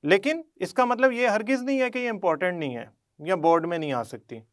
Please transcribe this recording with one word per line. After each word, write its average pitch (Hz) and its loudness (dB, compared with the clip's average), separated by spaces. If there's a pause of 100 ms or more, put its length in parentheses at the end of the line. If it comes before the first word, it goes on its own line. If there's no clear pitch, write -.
लेकिन 233 2 (180)
इसका 247 0
मतलब 247 2
ये 240 0
हरगिज़ 220 0
नहीं 269 0
है 254 0
कि 247 -6
ये 247 -4
इंपॉर्टेंट 180 -2
नहीं 135 -4
है 117 -12 (300)
या 165 -2
बोर्ड 165 4
में 170 -4
नहीं 151 -4
आ 120 -2
सकती। 113 -14 (120)